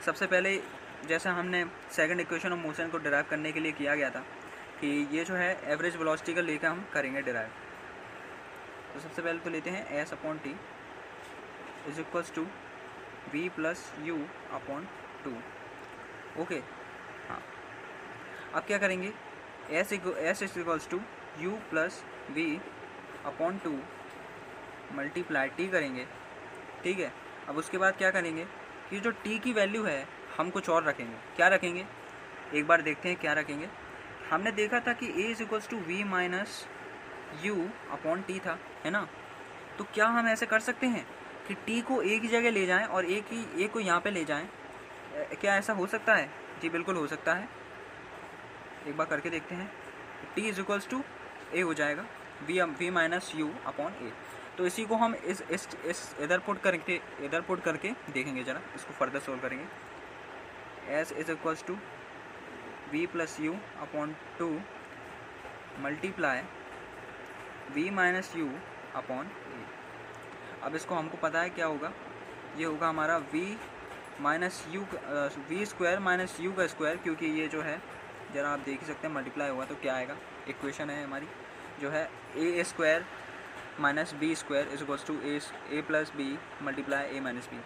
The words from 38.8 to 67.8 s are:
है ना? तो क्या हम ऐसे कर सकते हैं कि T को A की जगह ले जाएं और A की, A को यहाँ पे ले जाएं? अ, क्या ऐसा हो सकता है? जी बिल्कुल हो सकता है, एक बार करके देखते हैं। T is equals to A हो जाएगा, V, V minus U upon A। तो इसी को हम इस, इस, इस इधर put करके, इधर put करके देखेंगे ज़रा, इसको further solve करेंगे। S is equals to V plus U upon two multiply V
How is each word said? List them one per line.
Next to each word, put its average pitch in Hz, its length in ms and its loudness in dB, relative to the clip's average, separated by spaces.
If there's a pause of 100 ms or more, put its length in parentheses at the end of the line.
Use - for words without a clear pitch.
है 160 60 2
ना? 196 160 6 (720)
तो 202 60 -2 (100)
क्या 214 160 10
हम 233 180 8
ऐसे 226 180 6
कर 220 160 8
सकते 247 260 4
हैं 220 180 4 (420)
कि 196 80 -2 (120)
T 233 160 4
को 262 200 4
A 214 180 6
की 233 60 0
जगह 233 240 8
ले 196 140 6
जाएं 185 200 6
और 185 200 4
A 190 180 4
की, 233 200 -4 (140)
A 196 120 4
को 226 100 0
यहाँ 175 220 6
पे 208 100 2
ले 175 140 2
जाएं? 151 180 2
अ, - 920 -8
क्या 196 220 4
ऐसा 196 180 4
हो 190 140 4
सकता 220 280 8
है? 143 140 6 (320)
जी 165 80 2
बिल्कुल 175 260 2
हो 156 120 2
सकता 156 260 4
है, 196 140 0 (1400)
एक 147 100 -4
बार 156 100 4
करके 160 220 0
देखते 165 260 -4
हैं। 190 160 -6 (680)
T 214 140 2
is 190 80 -2
equals 202 300 0
to 262 120 0 (520)
A 175 100 6
हो 165 100 4
जाएगा, 151 320 2 (360)
V, 170 200 4 (140)
V 175 180 0
minus 175 440 4
U 151 120 2 (160)
upon 151 360 -2
A। 117 100 -6 (460)
तो 180 80 4
इसी 214 200 2
को 220 100 4
हम 226 200 6
इस, - 280 -2
इस, 175 240 -2 (180)
इस - 340 -2
इधर 165 200 6
put 196 220 0
करके, 180 380 4 (220)
इधर 147 200 2
put 180 220 0
करके 165 280 2 (180)
देखेंगे 131 340 0
ज़रा, 131 180 -2 (140)
इसको 143 180 -10
further 135 260 2
solve 135 220 -4
करेंगे। 131 240 -2 (1300)
S 160 180 2
is 160 160 -4
equals 160 340 0
to 180 120 -4 (1120)
V 156 200 0
plus 165 340 -2
U 156 120 2 (280)
upon 151 320 -2 (260)
two 170 100 2 (1300)
multiply 151 560 2 (1300)
V 147 220 0